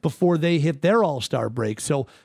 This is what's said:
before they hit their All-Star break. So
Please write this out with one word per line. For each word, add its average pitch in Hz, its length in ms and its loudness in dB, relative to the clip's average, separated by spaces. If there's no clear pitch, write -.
before 175 380 0
they 170 200 2
hit 147 240 0
their 208 220 4
All-Star 127 440 -2
break. 110 300 -4
So 139 300 -2